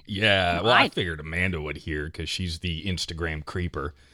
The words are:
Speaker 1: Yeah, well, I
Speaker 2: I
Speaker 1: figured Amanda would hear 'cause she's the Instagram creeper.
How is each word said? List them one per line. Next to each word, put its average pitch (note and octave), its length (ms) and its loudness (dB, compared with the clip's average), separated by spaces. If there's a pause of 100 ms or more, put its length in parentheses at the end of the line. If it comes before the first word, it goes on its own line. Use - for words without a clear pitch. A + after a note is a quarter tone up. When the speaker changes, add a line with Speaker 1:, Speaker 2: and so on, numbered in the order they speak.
Speaker 1:
Yeah, F#2+ 540 4
well, A2+ 100 4
I - 120 8
Speaker 2:
I - 60 2
Speaker 1:
figured E2+ 300 -2
Amanda E2+ 420 0
would D2+ 160 -6
hear D2+ 320 -4
'cause D#2+ 200 -6
she's E2+ 300 -4
the D#2+ 260 -4
Instagram D#2+ 600 -4
creeper. D#2+ 480 -4 (200)